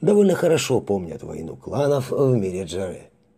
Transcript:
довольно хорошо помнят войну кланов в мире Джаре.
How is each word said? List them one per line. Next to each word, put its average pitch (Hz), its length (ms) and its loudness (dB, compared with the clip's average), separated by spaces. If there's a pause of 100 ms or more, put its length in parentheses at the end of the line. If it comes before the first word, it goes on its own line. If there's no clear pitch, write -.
довольно 196 340 4
хорошо 143 460 2
помнят 90 420 -4
войну 80 340 -12
кланов 139 540 -2
в 131 240 2
мире 95 300 -2
Джаре. 80 460 -8 (280)